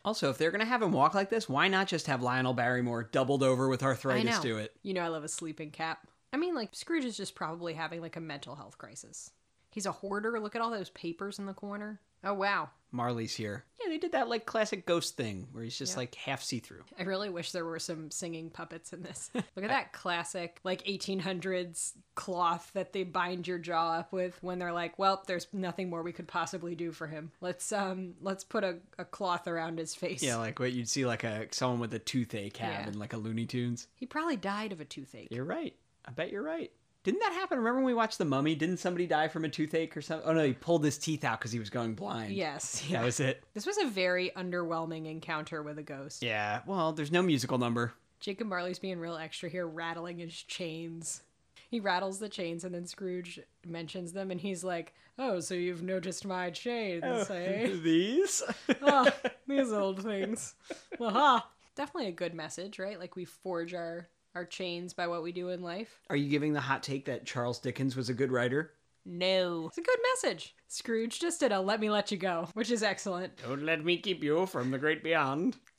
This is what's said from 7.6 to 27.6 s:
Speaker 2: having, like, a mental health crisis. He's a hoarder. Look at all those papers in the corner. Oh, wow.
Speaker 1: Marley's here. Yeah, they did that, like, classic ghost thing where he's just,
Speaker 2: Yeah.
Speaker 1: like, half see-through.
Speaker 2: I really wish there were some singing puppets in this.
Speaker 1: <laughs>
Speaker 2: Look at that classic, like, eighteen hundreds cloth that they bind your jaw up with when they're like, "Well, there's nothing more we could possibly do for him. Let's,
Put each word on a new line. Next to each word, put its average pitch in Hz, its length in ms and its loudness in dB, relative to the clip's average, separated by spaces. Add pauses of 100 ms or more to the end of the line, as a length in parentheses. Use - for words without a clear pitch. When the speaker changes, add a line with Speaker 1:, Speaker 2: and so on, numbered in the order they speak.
Speaker 2:
having, 160 280 -4
like, 165 160 -10
a 165 40 -6
mental 147 340 -8
health 117 220 -16
crisis. - 540 -16 (380)
He's 202 160 -6
a 190 60 0
hoarder. 208 480 -2
Look 208 160 -6
at 226 60 0
all 226 100 0
those 202 180 -4
papers 196 480 -6
in 202 80 -6
the 196 80 -8
corner. 208 460 -8 (240)
Oh, 196 100 0
wow. 196 360 0 (220)
Speaker 1:
Marley's 120 440 -2
here. 104 300 -6 (140)
Yeah, 427 100 -4
they 320 100 -2
did 349 140 -2
that, 254 140 2
like, 233 200 -2
classic 214 400 0
ghost 170 300 2
thing 107 340 -4
where 113 120 -10
he's 117 140 -8
just, 135 160 -4
Speaker 2:
Yeah. - 60 -4
Speaker 1:
like, 123 160 -6
half 135 260 -4
see-through. - 420 -6 (140)
Speaker 2:
I 185 60 -6
really 190 260 -2
wish 170 220 -6
there 170 140 -2
were 165 120 -4
some 160 320 -6
singing 165 400 -6
puppets 165 420 -12
in 175 120 -12
this. - 280 -10
Speaker 1:
<laughs> - 40 -20
Speaker 2:
Look - 280 -4
at 202 40 -2
that 277 260 0
classic, 170 680 -2
like, 185 220 -2
eighteen 196 340 -2
hundreds 180 760 -2 (220)
cloth 170 580 0
that 185 180 -2
they 190 120 0
bind 180 440 0
your 180 120 -2
jaw 165 340 2
up 165 180 -2
with 180 300 -2
when 180 160 -4
they're 175 160 -2
like, 170 240 -2
"Well, 190 300 4
there's 175 260 -2
nothing 185 360 -2
more 165 120 -2
we 170 120 -6
could 170 140 -10
possibly 170 460 -2
do 170 180 -4
for 160 160 -8
him. 156 320 -8
Let's, 180 320 -4